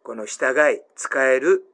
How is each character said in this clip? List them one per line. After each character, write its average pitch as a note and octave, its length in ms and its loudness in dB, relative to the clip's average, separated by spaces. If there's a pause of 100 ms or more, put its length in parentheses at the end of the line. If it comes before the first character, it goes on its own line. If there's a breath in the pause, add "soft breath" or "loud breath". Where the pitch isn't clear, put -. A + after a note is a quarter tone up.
こ A2+ 120 -14
の A2 100 -12
従 C3 280 -4 (200)
い、 - 80 -8 (140)
仕 - 120 -10 (100)
え C3 220 2
る F#3+ 240 2 (100)